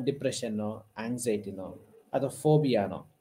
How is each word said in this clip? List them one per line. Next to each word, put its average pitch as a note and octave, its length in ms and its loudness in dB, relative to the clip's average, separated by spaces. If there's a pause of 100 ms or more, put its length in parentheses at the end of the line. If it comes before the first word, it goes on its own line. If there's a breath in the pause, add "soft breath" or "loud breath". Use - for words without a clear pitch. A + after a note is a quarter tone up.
ಡಿಪ್ರೆಷನ್ನು, A2 840 -2 (100)
ಆಂಗ್ಸೈಟಿನೋ G#2+ 680 -4 (460)
ಅಥವಾ C3+ 160 0
ಫೋಬಿಯಾನೋ A#2+ 760 4 (140)